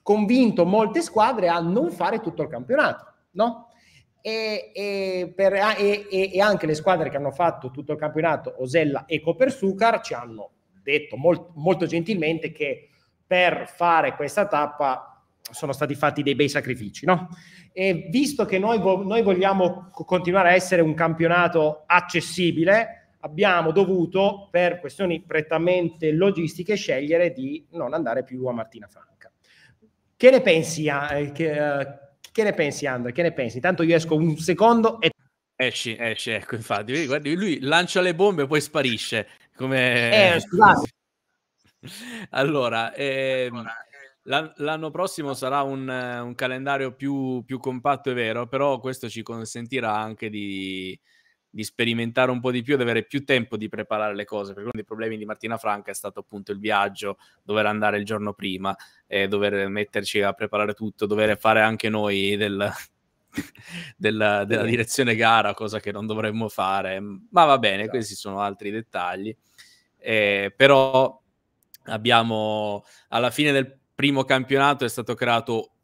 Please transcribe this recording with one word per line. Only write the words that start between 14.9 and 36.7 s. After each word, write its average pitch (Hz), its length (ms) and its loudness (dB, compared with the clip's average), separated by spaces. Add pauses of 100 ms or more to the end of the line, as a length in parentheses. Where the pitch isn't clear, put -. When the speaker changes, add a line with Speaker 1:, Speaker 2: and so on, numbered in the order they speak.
Speaker 1:
sono - 300 -8
stati 143 240 -4
fatti 147 280 0
dei 139 120 2
bei 139 140 2
sacrifici, 127 560 -6
no? 180 240 2 (420)
E 185 380 -2
visto 220 360 0
che 190 140 0
noi 220 200 2
vo-, 190 240 2
noi 220 200 2
vogliamo 190 680 2
co-, - 120 -14
continuare 180 460 4
a 180 40 8
essere 185 280 4
un 156 120 4
campionato 165 920 2
accessibile, 175 1400 2
abbiamo 165 500 2
dovuto, 190 800 2
per 175 280 2
questioni 170 420 -4
prettamente 165 880 0
logistiche, 175 640 0
scegliere 160 560 0
di 139 400 -8
non 147 220 -6
andare 127 300 -2
più 127 220 -8
a 123 60 -2
Martina 110 360 -10
Franca. - 440 -20 (840)
Che 247 140 8
ne 254 120 8
pensi, 160 460 2
eh, 143 460 -2
che, 147 460 -2
eh, 139 80 -4 (440)
che 220 120 0
ne 202 100 2
pensi, 143 320 -2
Andre? 123 260 -4
Che 170 100 -2
ne 165 120 2
pensi? 123 260 -6
Tanto 170 240 0
io 165 120 4
esco 160 200 2
un 156 220 2
secondo 220 640 4
e 165 100 2 (440)
Speaker 2:
Esci, 120 420 -4
esci, 117 340 -4
ecco, 110 240 -6
infatti, 110 360 -4